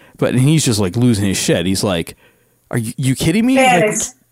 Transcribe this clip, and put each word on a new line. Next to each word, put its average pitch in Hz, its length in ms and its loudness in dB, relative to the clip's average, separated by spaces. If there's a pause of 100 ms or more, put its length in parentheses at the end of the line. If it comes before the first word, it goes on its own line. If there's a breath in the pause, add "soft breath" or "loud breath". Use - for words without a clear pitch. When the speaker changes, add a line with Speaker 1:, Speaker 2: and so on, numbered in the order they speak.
(180 loud breath)
Speaker 1:
But - 180 0
he's 143 280 2
just, 107 160 0
like, 95 160 -2
losing 117 300 2
his 92 120 -2
shit. - 280 -2
He's 95 180 -2
like, 90 320 -4 (540 soft breath)
"Are - 80 -6
you, 113 180 -6
you 131 200 -2
kidding 202 300 0
me?" 262 100 2
Speaker 2:
Van - 320 4
Speaker 1:
Like, 214 100 -2
c-, - 160 -8 (180)